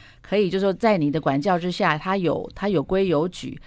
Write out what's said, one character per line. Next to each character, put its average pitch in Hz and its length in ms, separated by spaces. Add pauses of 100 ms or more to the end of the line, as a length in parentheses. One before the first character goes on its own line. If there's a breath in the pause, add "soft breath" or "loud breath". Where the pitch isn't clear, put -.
(280 soft breath)
可 - 80
以 202 140
就 185 80
是 190 80
说 196 80
在 214 240
你 147 140
的 156 100
管 139 180
教 180 180
之 175 140
下， 170 240
他 190 220
有， 156 380
他 196 120
有 180 140
规 190 240
有 165 220
矩， - 280 (100)